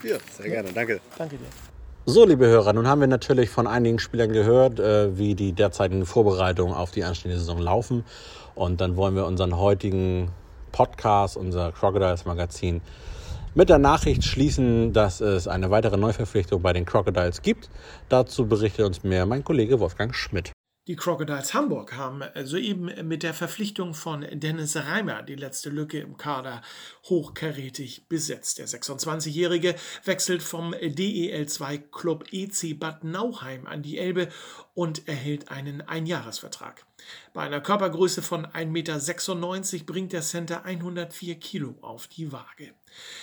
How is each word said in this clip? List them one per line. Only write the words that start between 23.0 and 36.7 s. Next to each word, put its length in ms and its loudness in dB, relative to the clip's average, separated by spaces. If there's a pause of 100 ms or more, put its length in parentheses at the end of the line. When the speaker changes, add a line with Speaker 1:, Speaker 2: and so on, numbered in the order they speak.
Speaker 2:
mit 140 -4
der 100 -4
Verpflichtung 600 -6
von 380 -8
Dennis 440 -4
Reimer 460 -4
die 140 -14
letzte 340 -12
Lücke 300 -6
im 180 -16
Kader 420 -8 (440)
hochkarätig 1040 -6
besetzt. 520 -6
Der 80 -12
sechsundzwanzigjährige 1120 -2 (280)
wechselt 380 -2
vom 400 -8
D 440 -2
E 40 -6
L 180 -6
zwei 300 -8
Club 540 -6
E 160 -8
C 260 -6
Bad 280 -8
Nauheim 640 -8
an 140 -10
die 160 -10
Elbe 320 -2 (460)
und 340 -6
erhält 420 -6
einen 300 -10
Einjahresvertrag. 1040 -10 (480)